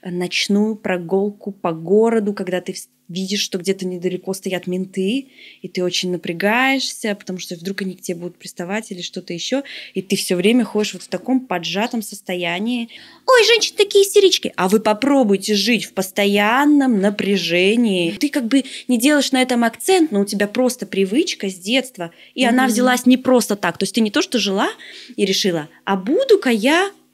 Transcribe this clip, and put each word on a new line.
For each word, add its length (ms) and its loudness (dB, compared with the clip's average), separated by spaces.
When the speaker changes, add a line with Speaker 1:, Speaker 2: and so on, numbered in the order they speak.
Speaker 1:
э, 80 -10
ночную 640 0
прогулку 760 -4
по 200 -6
городу, 600 2
когда 300 -4
ты 100 -10
вс-, 160 -14
видишь, 300 -6
что 180 -6
где-то 280 -4
недалеко 460 -6
стоят 340 -6
менты, 640 -4
и 80 -14
ты 160 -4
очень 260 -2
напрягаешься, 1040 -2
потому 240 -12
что 160 -12
вдруг 280 -8
они 140 -6
к 40 -20
тебе 160 -8
будут 220 -12
приставать 520 -10
или 120 -12
что-то 320 -10
ещё, 280 -4
и 80 -4
ты 160 -2
всё 200 -2
время 280 4
ходишь 300 -4
вот 80 -14
в 60 -20
таком 320 -2
поджатом 600 -4
состоянии. 880 -6
"Ой, 200 6
женщины 300 2
такие 300 4
истерички!" 500 4
А 140 0
вы 100 4
попробуйте 760 2
жить 300 0
в 80 -18
постоянном 1120 2
напряжении. 1080 2
Ты 180 -4
как 160 -2
бы 180 2
не 100 2
делаешь 340 2
на 100 2
этом 220 2
акцент, 460 2
но 100 0
у 40 2
тебя 240 -2
просто 380 -2
привычка 640 -2
с 60 -12
детства, 540 -4
и 120 0
она 180 4
Speaker 2:
Мгм. 80 0
Speaker 1:
взялась 320 2
не 140 6
просто 380 2
так. 200 -4
То 80 -4
есть 100 -6
ты 60 2
не 100 2
то, 120 0
что 160 -2
жила 320 0
и 100 0
решила: 420 -2
"А 120 0
буду-ка 520 2
я 420 2